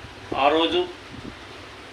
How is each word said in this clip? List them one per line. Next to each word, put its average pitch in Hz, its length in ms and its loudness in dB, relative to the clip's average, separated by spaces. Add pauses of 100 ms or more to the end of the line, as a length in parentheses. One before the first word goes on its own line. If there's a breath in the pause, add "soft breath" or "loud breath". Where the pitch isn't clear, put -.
(360)
ఆ 135 120 8
రోజు 165 400 4 (1040)